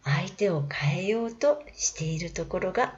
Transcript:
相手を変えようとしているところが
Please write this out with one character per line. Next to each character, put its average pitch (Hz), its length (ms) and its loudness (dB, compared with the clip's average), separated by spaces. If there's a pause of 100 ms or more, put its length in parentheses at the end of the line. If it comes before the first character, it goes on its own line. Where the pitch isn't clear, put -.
相 147 240 2
手 196 220 0
を 151 200 2
変 175 340 0
え - 20 -4
よ 226 180 2
う 233 80 -4
と 294 300 2 (120)
し - 180 -2
て 160 120 -6
い 160 140 -2
る 170 140 -6
と 165 120 -4
こ - 140 -4
ろ 185 140 -2
が - 260 0